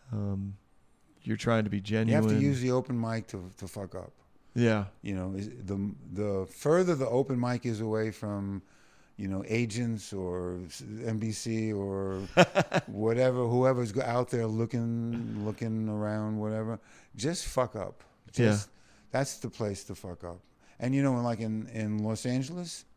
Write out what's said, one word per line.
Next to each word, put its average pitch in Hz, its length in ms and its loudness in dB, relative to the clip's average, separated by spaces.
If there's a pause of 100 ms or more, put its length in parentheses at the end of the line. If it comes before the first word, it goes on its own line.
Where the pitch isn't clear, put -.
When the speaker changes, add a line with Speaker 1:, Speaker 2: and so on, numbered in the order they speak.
(120)
Speaker 1:
um, 98 420 -2 (720)
you're 107 120 0
trying 113 280 2
to 101 60 -2
be 101 80 0
Speaker 2:
You 95 40 -2 (120)
have 113 120 4
to 110 60 4 (180)
Speaker 1:
genuine? 127 100 6
Speaker 2:
use 139 200 4
the 123 100 2
open 123 300 2
mic 113 280 -2
to, 92 280 -8
to 98 100 -10
fuck 95 300 -10
up. 90 160 -12 (420)
Speaker 1:
Yeah. 110 300 6 (160)
Speaker 2:
You 104 140 -4
know, 92 200 -2
is, 101 140 -6
the, 101 420 -4 (220)
the 98 340 -2
further 170 480 4
the 131 140 0
open 123 320 2
mic 123 240 0
is 113 160 -2
away 110 300 0
from, 101 500 -4 (560)
you 98 100 -6
know, 95 220 -2
agents 113 640 0
or 90 540 -4
s-, - 160 -14 (240)
N 113 120 0
B 110 140 0
C 110 400 -2
or 98 480 -2 (340)
Speaker 1:
<laughs> - 320 2
Speaker 2:
whatever, 120 600 2
whoever's 123 460 4
go-, 127 100 0
out 120 260 0
there 117 180 0
looking, 117 1000 -2
looking 110 420 -2
around, 107 500 -2
whatever, 110 400 -2 (380)
just 139 300 -2
fuck 123 300 0
up. 98 280 -8 (300)
Speaker 1:
Yeah. 120 140 6
Speaker 2:
Just, 101 200 4 (420)
that's 135 280 0
the 120 100 -6
place 101 360 -4
to 98 100 -10
fuck 90 280 -12
up. 87 180 -10 (380)
And, 127 160 0
you 139 80 4
know, 135 200 4
like 117 180 0
in, 110 280 -2
in 107 360 -2
Los 110 220 -2
Angeles, 147 580 -4 (120)